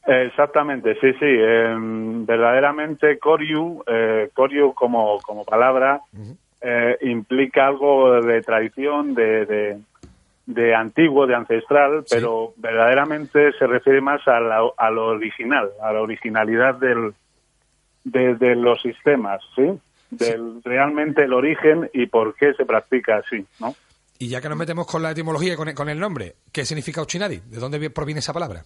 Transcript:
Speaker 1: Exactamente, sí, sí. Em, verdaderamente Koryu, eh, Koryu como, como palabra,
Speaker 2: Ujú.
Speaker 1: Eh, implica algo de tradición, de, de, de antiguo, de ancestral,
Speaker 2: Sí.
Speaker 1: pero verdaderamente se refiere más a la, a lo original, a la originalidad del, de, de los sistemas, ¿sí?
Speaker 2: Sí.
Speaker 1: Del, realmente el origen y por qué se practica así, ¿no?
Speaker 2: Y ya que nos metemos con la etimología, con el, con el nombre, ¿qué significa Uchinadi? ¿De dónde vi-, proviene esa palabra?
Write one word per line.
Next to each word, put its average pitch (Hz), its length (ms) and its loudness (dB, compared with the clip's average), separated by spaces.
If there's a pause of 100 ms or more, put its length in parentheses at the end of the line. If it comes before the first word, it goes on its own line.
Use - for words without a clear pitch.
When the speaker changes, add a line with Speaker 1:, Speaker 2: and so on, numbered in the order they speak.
Speaker 1:
Exactamente, 135 960 0
sí, 131 180 4
sí. 151 60 0
Em, 113 1000 0
verdaderamente 143 880 2
Koryu, 156 720 -2
eh, 110 480 0
Koryu 135 400 2
como, 113 460 0
como 104 220 -12
palabra, 131 560 2 (140)
Speaker 2:
Ujú. 107 240 -18 (260)
Speaker 1:
Eh, 120 380 0
implica 131 680 0
algo 135 540 4
de 117 200 2
tradición, 135 720 -2
de, 110 320 2
de, 104 340 -4 (680)
de 117 280 0
antiguo, 135 540 2
de 123 80 2
ancestral, 143 680 2
Speaker 2:
Sí. 123 100 0
Speaker 1:
pero 113 420 -2
verdaderamente 139 1040 2
se 135 80 2
refiere 135 340 2
más 139 260 -2
a 120 120 4
la, 113 220 0 (160)
a 117 120 2
lo 113 180 -2
original, 113 640 -4 (120)
a 110 120 -4
la 107 80 -2
originalidad 113 720 0
del, 117 380 -2 (920)
de, 127 300 2
de 123 200 2
los 120 260 2
sistemas, 120 600 -2 (140)
¿sí? 135 120 4 (500)
Speaker 2:
Sí. 117 80 0
Speaker 1:
Del, 117 380 -6
realmente 147 600 0
el 127 100 0
origen 151 580 2
y 123 140 0
por 110 300 0
qué - 180 2
se 131 120 -2
practica 113 520 0
así, 104 280 -8 (140)
¿no? - 160 -8 (440)
Speaker 2:
Y 123 100 -10
ya 127 100 -8
que 143 80 -12
nos 151 100 -8
metemos 165 300 -6
con - 140 -6
la 160 100 -4
etimología, 160 460 -4
con 156 100 -8
el, 151 80 -10
con 143 140 -6
el 151 100 -8
nombre, 147 360 -8 (160)
¿qué 156 140 -6
significa 156 360 -8
Uchinadi? 170 480 -8
¿De 113 100 -14
dónde 139 200 -8
vi-, 151 100 -8
proviene 151 300 -8
esa - 120 -8
palabra? 123 340 -8